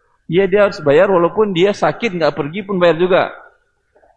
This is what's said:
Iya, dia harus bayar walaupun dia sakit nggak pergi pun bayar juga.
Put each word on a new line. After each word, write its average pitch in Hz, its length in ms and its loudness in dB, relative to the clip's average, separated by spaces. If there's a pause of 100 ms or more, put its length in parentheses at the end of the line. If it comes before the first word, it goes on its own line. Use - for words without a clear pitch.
(280)
Iya, 185 200 0
dia 202 200 0
harus - 160 -10
bayar 151 280 4
walaupun 185 400 0
dia 190 240 0
sakit 180 400 -4
nggak 147 200 -2
pergi 156 280 -8
pun 190 160 -4
bayar 170 200 4
juga. 180 320 0 (840)